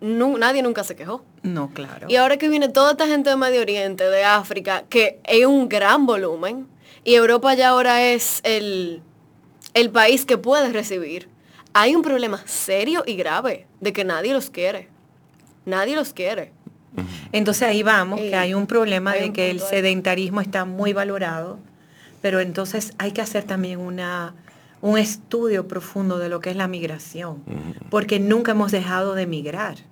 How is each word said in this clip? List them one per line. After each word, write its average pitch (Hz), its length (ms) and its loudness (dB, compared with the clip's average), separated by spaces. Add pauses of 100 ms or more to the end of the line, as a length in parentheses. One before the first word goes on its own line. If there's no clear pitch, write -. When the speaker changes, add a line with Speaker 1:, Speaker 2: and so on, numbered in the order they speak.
Speaker 1:
nu-, 233 380 0
nadie 254 240 2
nunca 226 200 -2
se 180 140 -10
quejó. 190 260 -12 (200)
Speaker 2:
No, 160 320 -4
claro. 139 340 -14
Speaker 1:
Y 247 80 4
ahora 262 220 4
que 311 100 0
viene 294 220 2
toda 277 220 4
esta 302 140 0
gente 285 220 0
de 269 80 2
Medio 254 240 2
Oriente, 196 480 -2
de 196 160 2
África, 196 640 0
que 220 360 2
es 233 200 6
un 269 240 4
gran 208 380 4
volumen, 196 600 -2 (360)
y 240 120 8
Europa 233 360 6
ya 254 160 4
ahora 247 340 4
es 240 420 0
el, 190 580 -2 (720)
el 233 160 6
país 233 340 4
que 240 140 2
puede 254 340 2
recibir, 180 560 -6 (460)
hay 220 200 4
un 339 80 4
problema 247 440 -2
serio 226 600 -2
y 220 100 -6
grave 180 500 -4 (140)
de 196 120 -4
que 202 120 -4
nadie 185 280 -2
los 262 160 -2
quiere. 185 400 -6 (800)
Nadie 196 300 -2
los 302 180 -4
quiere. 185 380 -6 (800)
Speaker 2:
Entonces 214 360 0
ahí 214 140 0
vamos, 202 380 2
Speaker 1:
Sí. 214 100 -4
Speaker 2:
que 190 60 0
hay 185 180 0
un 202 120 0
problema 202 460 0
Speaker 1:
Hay 196 80 0
Speaker 2:
de 208 60 -2
Speaker 1:
un 214 80 -6
Speaker 2:
que 185 160 0
el 180 80 -4
Speaker 1:
punto 185 60 -4 (100)
ahí. 196 60 2
Speaker 2:
sedentarismo 185 600 0
está 190 240 -4
muy 190 280 -4
valorado, 196 640 -4 (640)
pero 190 200 0
entonces 190 580 -6
hay 202 140 -4
que 202 100 -6
hacer 214 220 -4
también 185 360 -6
una, 180 540 -8 (460)
un 208 180 2
estudio 214 680 -2
profundo 185 520 -4
de 175 100 -6
lo 175 120 -6
que 180 100 -8
es 180 60 -6
la 190 120 -2
migración, 160 800 -10
Speaker 3:
Ujú. - 440 -12
Speaker 2:
porque 208 300 0
nunca 226 320 2
hemos 208 180 0
dejado 190 440 -2
de 185 120 -2
migrar. 160 500 -8 (160)